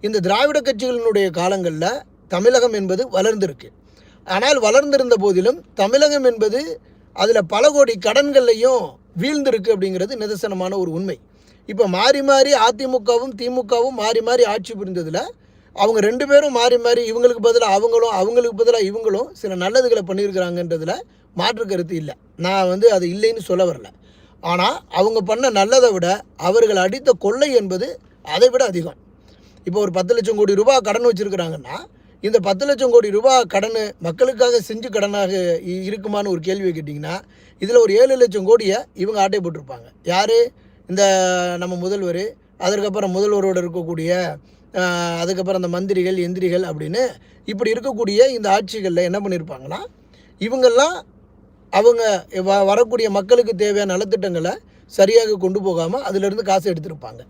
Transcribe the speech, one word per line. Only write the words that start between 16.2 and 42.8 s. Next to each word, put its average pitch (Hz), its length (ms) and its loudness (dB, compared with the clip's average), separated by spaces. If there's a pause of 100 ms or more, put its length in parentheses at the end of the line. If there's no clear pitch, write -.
பேரும் 285 260 6
மாறி 247 260 2
மாறி 240 340 0
இவங்களுக்கு 240 300 2
பதிலா 233 340 4
அவங்களும், 233 340 2
அவங்களுக்கு 226 540 0
பதிலா 226 200 4
இவங்களும் 220 480 -4
சில 190 240 -8
நல்லதுகளை 220 500 2
பண்ணியிருக்கிறாங்கன்றதுல 180 960 -4 (340)
மாற்று 220 320 -4
கருத்து 175 300 -6
இல்ல. 151 200 -10 (200)
நான் 185 320 -2
வந்து 202 240 4
அது 185 140 -2
இல்லைன்னு 214 320 -4
சொல்ல 185 260 -2
வரல. 143 200 -6 (560)
ஆனா 180 480 -2
அவங்க 220 320 0
பண்ண 220 300 0
நல்லதை 226 420 4
விட 185 300 -2 (140)
அவர்கள் 208 400 2
அடித்த 196 420 0
கொள்ளை 262 360 0
என்பது 202 460 -2 (220)
அதை 190 260 2
விட 254 160 2
அதிகம். 175 460 -8 (540)
இப்போ 190 160 -4
ஒரு 196 120 -2
பத்து 185 220 0
லட்சம் 220 220 -2
கோடி 202 180 2
ரூபாய் 240 240 4
கடன் 220 280 -2
வச்சிருக்கிறாங்கன்னா, 180 800 -4 (360)
இந்த 220 200 2
பத்து 196 260 -2
லட்சம் 262 240 0
கோடி 233 200 6
ரூபாய் 240 340 4 (100)
கடனு 214 440 -2
மக்களுக்காக 240 680 0
செஞ்சு 226 220 -10
கடனாக 196 760 -2
இ-, 185 160 -6
இருக்குமான்னு 202 460 -6
ஒரு 175 120 -2
கேள்வியை 190 320 -4
கேட்டிங்கன்னா, 156 480 -10 (380)
இதுல 226 200 2
ஒரு 208 160 4
ஏழு 262 220 4
லட்சம் 214 280 2
கோடியை 220 400 2 (100)
இவங்க 208 260 -4
ஆட்டை 196 200 0
போட்டிருப்பாங்க. 151 460 -12 (160)
யாரு? 220 500 2 (360)
இந்த 190 140 0 (560)
நம்ம 180 180 -6
முதல்வர், 185 580 -4 (240)
அதற்கப்புறம் 196 560 -2